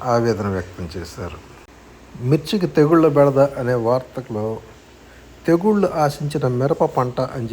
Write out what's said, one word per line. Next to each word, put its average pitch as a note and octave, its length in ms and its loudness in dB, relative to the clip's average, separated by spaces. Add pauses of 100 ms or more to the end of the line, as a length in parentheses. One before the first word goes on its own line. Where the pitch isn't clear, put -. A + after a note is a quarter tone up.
ఆవేదన A#2 440 0
వ్యక్తం F2+ 500 -6
చేశారు. E2+ 520 -14 (760)
మిర్చికి D#3 440 0
తెగుళ్ళ D#3+ 400 4
బెడద C#3+ 320 4
అనే C3+ 340 0
వార్తలో A#2 840 -4 (880)
తెగుళ్ళు F#3+ 480 2
ఆశించిన D3 520 -2
మిరప C3 360 0
పంట C3 380 -2
అని B2+ 320 -6